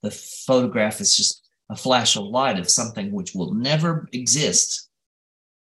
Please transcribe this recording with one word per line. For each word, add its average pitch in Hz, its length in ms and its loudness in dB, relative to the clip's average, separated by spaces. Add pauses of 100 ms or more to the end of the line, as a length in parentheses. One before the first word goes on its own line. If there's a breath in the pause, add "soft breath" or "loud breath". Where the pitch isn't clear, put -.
the 104 80 -6
photograph 113 920 0
is 101 160 4
just - 280 -2 (260)
a 110 60 -10
flash 120 400 2
of 107 80 -4
light 117 340 0
of 87 140 -2
something 110 400 -2
which 98 240 -6
will 90 180 -2
never 156 600 0
exist 127 760 0 (800)